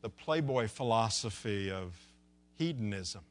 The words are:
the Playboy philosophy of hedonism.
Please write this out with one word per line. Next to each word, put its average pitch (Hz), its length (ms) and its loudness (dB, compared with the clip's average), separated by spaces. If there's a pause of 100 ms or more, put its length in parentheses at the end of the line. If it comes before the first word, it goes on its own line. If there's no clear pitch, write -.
the 113 80 -6
Playboy 135 580 2
philosophy 113 1040 0
of 92 220 -6 (600)
hedonism. 104 760 -4